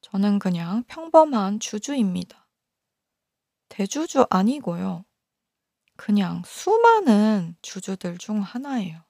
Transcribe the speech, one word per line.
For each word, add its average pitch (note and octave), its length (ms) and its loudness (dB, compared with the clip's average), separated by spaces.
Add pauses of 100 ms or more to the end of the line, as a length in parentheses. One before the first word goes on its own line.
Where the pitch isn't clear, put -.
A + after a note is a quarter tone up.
저는 G3+ 400 0
그냥 F3+ 480 -2
평범한 D#4 720 2
주주입니다. G#3 880 -4 (1200)
대주주 C#4 640 -2
아니고요. F#3+ 760 -2 (920)
그냥 F3+ 480 -2
수많은 A3+ 1160 2
주주들 F#3 560 -10
중 G#3+ 220 -6
하나예요. G#3 680 -8